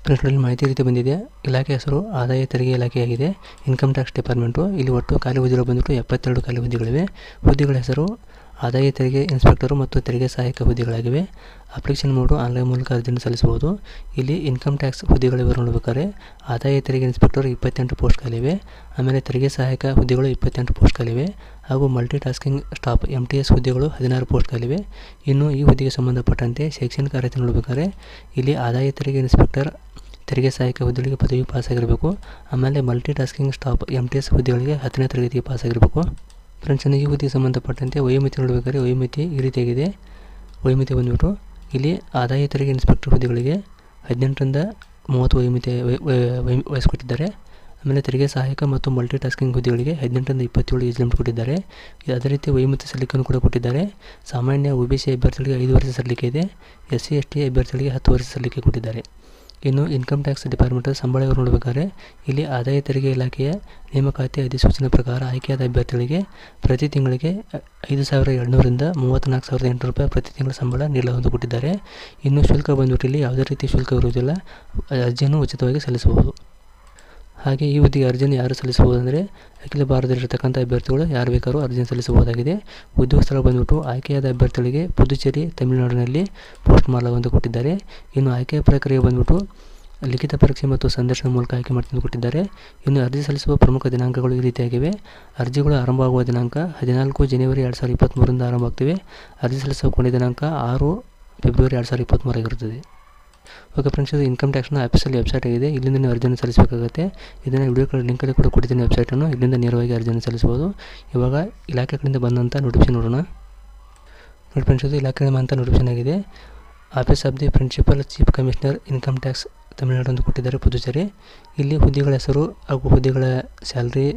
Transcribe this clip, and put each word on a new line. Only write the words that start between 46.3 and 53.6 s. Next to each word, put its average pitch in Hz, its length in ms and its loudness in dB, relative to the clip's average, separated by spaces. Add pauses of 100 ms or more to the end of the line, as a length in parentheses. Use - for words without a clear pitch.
ವಯ-, 123 340 -2
ವಯಸ್ಸು 131 180 0
ಕೊಟ್ಟಿದ್ದಾರೆ. 127 360 -4 (600)
ಆಮೇಲೆ 135 160 0
ತೆರಿಗೆ 131 260 0
ಸಹಾಯಕ 135 360 -2
ಮತ್ತು 135 280 0
ಮಲ್ಟಿಟಾಸ್ಕಿಂಗ್ 127 600 -2
ಹುದ್ದೆಗಳಿಗೆ 123 400 0
ಹದಿನೆಂಟರಿಂದ 131 480 -2
ಇಪ್ಪತ್ತೇಳು 123 440 0
ಏಜ್ 120 140 -4
ಲಿಮಿಟ್ 123 160 2
ಕೊಟ್ಟಿದ್ದಾರೆ. 117 400 0 (600)
ಅದೇ 123 140 -2
ರೀತಿ 143 220 -2
ವಯೋಮಿತಿ 135 360 2
ಸಲ್ಲಿಕೆಯನ್ನು 127 360 -2
ಕೂಡ 131 120 0
ಕೊಟ್ಟಿದ್ದಾರೆ. 127 600 0 (320)